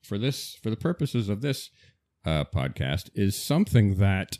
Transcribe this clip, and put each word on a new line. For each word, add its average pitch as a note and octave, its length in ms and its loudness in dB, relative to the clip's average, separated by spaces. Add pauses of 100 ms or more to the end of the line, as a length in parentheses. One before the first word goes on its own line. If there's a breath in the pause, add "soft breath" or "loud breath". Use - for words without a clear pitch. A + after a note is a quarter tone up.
for - 160 -6
this, C3 380 -4
for - 140 -6
the A2 80 -2
purposes C#3 520 -2
of G#2 120 -2
this, C3+ 280 -4 (560 soft breath)
uh, D#2 200 0
podcast, C#2 680 -4
is G2 220 0
something B2 600 4
that G2 440 2